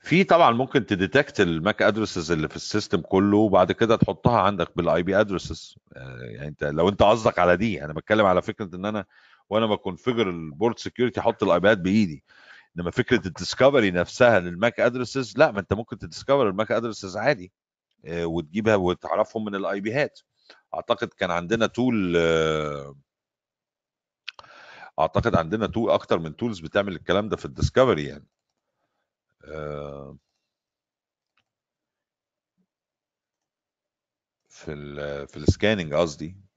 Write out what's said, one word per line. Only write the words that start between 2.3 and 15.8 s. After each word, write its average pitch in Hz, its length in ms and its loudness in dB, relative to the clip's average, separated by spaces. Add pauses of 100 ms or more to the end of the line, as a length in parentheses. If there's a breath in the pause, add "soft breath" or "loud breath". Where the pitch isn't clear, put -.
اللي 78 160 0
في - 80 -12
السيستم 101 440 -4
كله، 101 360 2
وبعد 95 360 4
كده 110 240 2
تحطها 110 440 2
عندك 92 360 0
بالاي 85 260 2
بي 95 180 2
أدرسز. 95 540 -4 (220)
آه، 65 260 -16
يعني 62 260 -12
أنت، 76 160 -8
لو 78 240 2
أنت 101 140 2
قصدك 110 360 4
على 90 180 6
دي، 90 280 -2
أنا 78 80 -10
بتكلم 104 340 2
على 90 160 4
فكرة 98 340 -10
إن 92 100 -10
أنا 104 180 -4 (460 soft breath)
وأنا 110 160 2
بكونفيجر 104 640 -2
البورد 85 480 -4
سيكيورتي 113 420 -4
أحط - 220 0
الآي 90 180 4
بيات 101 180 4
بإيدي. 92 460 0 (540 loud breath)
إنما 85 120 -6
فكرة 107 380 0
الديسكفري 117 600 2
نفسها 92 500 4
للماك 90 400 -2
أدرسز، 120 580 -2
لا، 147 140 6
ما 101 80 -4
أنت 90 120 -4
ممكن 110 260 -6